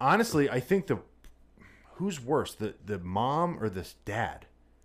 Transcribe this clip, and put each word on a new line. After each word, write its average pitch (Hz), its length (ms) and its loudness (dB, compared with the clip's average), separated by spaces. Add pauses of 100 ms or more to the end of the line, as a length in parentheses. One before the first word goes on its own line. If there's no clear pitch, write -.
honestly, 156 480 4
I 123 100 0
think 185 280 2
the, 110 120 0 (960)
who's 185 260 -4
worse, 120 340 -2
the, 107 180 -6 (120)
the 101 140 -4
mom 127 600 -2
or 110 80 0
the 92 120 -6
s-, - 140 -14 (100)
dad? 101 400 -6 (400)